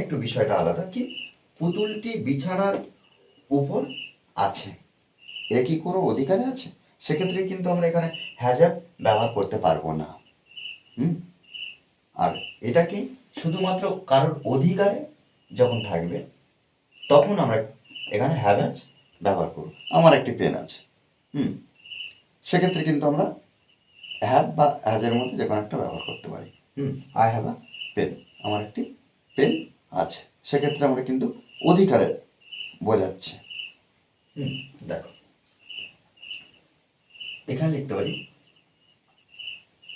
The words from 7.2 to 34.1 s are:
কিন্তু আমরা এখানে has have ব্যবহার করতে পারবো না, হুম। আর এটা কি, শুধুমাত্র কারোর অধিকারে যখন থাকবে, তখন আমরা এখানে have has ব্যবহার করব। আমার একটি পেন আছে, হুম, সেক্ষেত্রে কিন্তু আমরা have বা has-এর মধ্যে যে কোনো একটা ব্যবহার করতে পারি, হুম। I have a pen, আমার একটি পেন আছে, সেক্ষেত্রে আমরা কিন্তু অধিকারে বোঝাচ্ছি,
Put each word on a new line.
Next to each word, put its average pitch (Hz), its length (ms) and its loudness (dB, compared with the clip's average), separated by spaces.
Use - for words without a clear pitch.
কিন্তু 180 240 -4
আমরা 170 160 2
এখানে 165 180 2
has 123 200 2
have 170 140 8
ব্যবহার 110 320 4
করতে - 280 -2
পারবো 80 260 2
না, 76 80 -8
হুম। 165 180 0
আর 87 100 2
এটা 165 220 6
কি, 202 80 -4
শুধুমাত্র 185 440 -2
কারোর 139 240 4
অধিকারে 196 440 4
যখন 120 280 2
থাকবে, 85 300 -4
তখন 202 220 8
আমরা 117 140 2
এখানে 113 200 0
have 87 200 6
has - 120 -4
ব্যবহার 92 320 2
করব। - 140 -12
আমার 165 200 10
একটি 127 200 -2
পেন 101 140 2
আছে, - 160 -16
হুম, 123 160 0
সেক্ষেত্রে 170 400 2
কিন্তু 147 220 2
আমরা 156 160 2
have 139 180 4
বা 147 80 6
has-এর 113 300 2
মধ্যে 127 220 -2
যে 113 80 0
কোনো 107 160 0
একটা - 160 -6
ব্যবহার - 280 -6
করতে - 240 -10
পারি, - 160 -14
হুম। 139 160 -2
I - 100 6
have 113 180 -2
a - 20 -14
pen, - 160 0
আমার 104 200 -2
একটি - 160 -6
পেন 135 160 4
আছে, - 180 -8
সেক্ষেত্রে 143 400 0
আমরা 131 200 0
কিন্তু 131 180 0
অধিকারে 175 380 6
বোঝাচ্ছি, 98 460 0